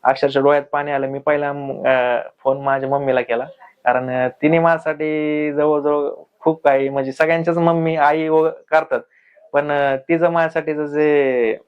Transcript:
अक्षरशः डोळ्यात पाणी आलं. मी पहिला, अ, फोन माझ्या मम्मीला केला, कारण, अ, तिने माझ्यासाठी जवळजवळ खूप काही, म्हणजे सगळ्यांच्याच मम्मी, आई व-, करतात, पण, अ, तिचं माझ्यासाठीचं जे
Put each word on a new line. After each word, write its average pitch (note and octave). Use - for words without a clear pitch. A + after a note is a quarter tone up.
अक्षरशः C3+
डोळ्यात C#3+
पाणी C#3+
आलं. C3+
मी C#3
पहिला, D3
अ, B2
फोन C3+
माझ्या C3+
मम्मीला C3+
केला, B2
कारण, B2+
अ, B2+
तिने D#3
माझ्यासाठी D#3
जवळजवळ D3
खूप D#3+
काही, C#3
म्हणजे C3+
सगळ्यांच्याच E3
मम्मी, E3
आई D#3
व-, D#3+
करतात, D#3
पण, D3
अ, C#3
तिचं E3
माझ्यासाठीचं D#3+
जे C#3+